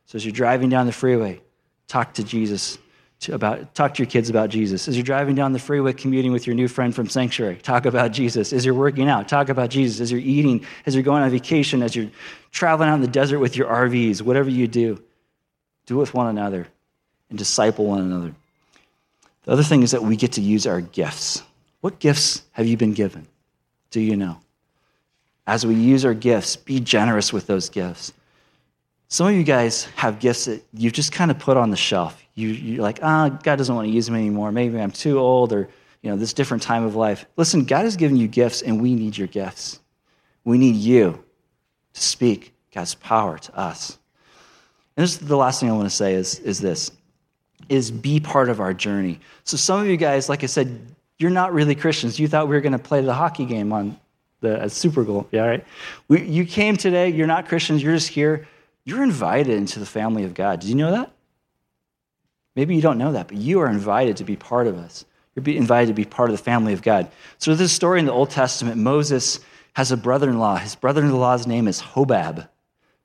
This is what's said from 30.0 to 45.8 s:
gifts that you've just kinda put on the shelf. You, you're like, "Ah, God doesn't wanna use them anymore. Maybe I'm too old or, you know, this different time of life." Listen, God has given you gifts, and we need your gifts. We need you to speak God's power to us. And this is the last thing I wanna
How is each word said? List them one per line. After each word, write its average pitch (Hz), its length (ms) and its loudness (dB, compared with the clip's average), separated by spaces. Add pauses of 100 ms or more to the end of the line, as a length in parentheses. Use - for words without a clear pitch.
gifts 120 260 0
that 110 260 -8
you've 113 200 0
just 147 200 -2
kinda 170 220 2
put 139 220 2
on 117 140 2
the 98 60 -2
shelf. 87 440 -2 (140)
You, 110 140 -6
you're 113 340 -6
like, 107 200 -4
"Ah, 156 260 2
God 143 280 -2
doesn't 127 180 -2
wanna 110 140 -2
use 113 180 0
them 117 80 -4
anymore. 104 380 -2
Maybe 117 280 -2
I'm 101 120 -4
too 143 260 0
old 123 340 4
or, 101 160 -2 (340)
you 107 80 -6
know, 101 60 -2
this 113 160 -4
different 123 300 -2
time 117 220 0
of 107 100 -2
life." 107 320 -2 (100)
Listen, 165 280 2
God 139 200 2
has 220 120 -2
given 151 200 2
you 117 120 4
gifts, 120 340 0
and 110 180 0
we 123 140 2
need 110 220 -2
your 98 100 -6
gifts. - 540 -10 (640)
We 120 140 4
need 123 180 6
you 104 460 4 (680)
to - 80 -12
speak - 540 -2 (180)
God's 87 220 -8
power 104 440 -2
to - 200 -18
us. 85 400 -8 (1000)
And 156 80 2
this 175 80 0
is - 60 -10
the 147 180 0
last 127 240 2
thing 123 100 2
I - 20 2
wanna 104 180 0